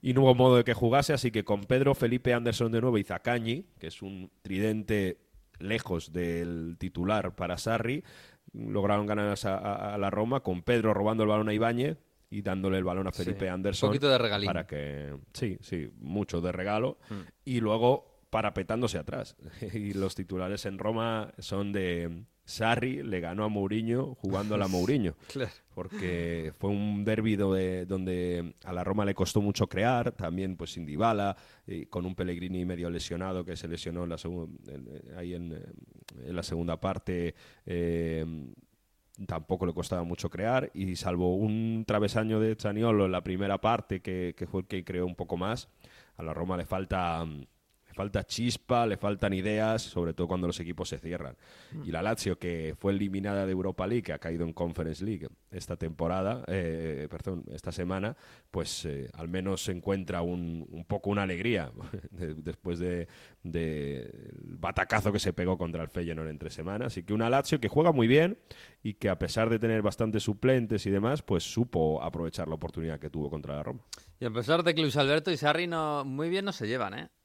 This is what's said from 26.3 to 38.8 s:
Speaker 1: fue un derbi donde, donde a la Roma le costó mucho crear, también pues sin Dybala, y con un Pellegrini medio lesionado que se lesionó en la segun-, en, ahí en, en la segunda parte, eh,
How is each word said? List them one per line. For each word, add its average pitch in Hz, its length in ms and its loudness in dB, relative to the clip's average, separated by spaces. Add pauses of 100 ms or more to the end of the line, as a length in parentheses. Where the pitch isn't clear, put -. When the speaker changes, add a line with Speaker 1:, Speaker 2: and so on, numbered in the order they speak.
Speaker 1:
fue 98 120 -2
un 104 340 0
derbi 110 320 2
donde, 95 500 2
donde 90 680 -2 (100)
a 90 80 -8
la 90 120 -2
Roma 101 200 0
le 101 100 2
costó - 280 2
mucho 101 260 2
crear, 120 440 2
también 92 440 -4
pues - 160 -10
sin 87 140 -8
Dybala, 101 500 2 (300)
y 85 200 -8
con 90 200 -4
un 92 80 -4
Pellegrini 90 500 -4
medio 87 260 -4
lesionado 87 540 -4
que 87 120 -8
se 82 120 -10
lesionó 85 360 -6
en 85 60 -4
la 82 60 -6
segun-, 85 500 -8
en, 67 520 -14
ahí 87 160 -8
en, 85 180 -8
en - 840 -14
la 85 60 -4
segunda 85 380 -2
parte, 90 540 -2 (320)
eh, 85 580 0 (1040)